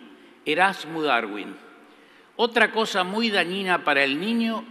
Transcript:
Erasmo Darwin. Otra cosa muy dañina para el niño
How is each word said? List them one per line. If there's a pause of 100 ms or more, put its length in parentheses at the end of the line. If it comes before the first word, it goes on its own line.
(440)
Erasmo
Darwin. (840)
Otra
cosa
muy
dañina
para
el
niño